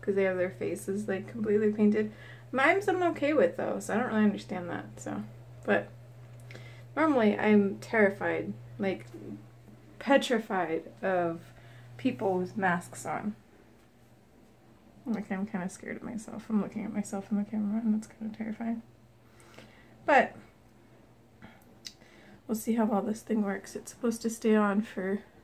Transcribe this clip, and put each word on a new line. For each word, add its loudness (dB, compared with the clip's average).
'cause 0
they 4
have 2
their 0
faces, -4
like, -4
completely 2
painted. 4
Mine's 4
I'm 2
okay 2
with, 4
though, -2
so -2
I 2
don't 0
really 2
understand -2
that, -10
so. -6
But 2
normally, 4
I'm 6
terrified, 2
like, -2
petrified 2
of 0
people 0
with -4
masks 0
on. -4
Like, -4
I'm -2
kinda -6
scared -12
of -12
myself. -10
I'm 2
looking -6
at -8
myself -6
in 2
the 0
camera, -2
and 2
that's -4
kinda -12
terrifying. -6
But 4
we'll -2
see -2
how 4
well 2
this -4
thing 0
works. -6
It's -12
supposed -4
to -2
stay 2
on 4
for -4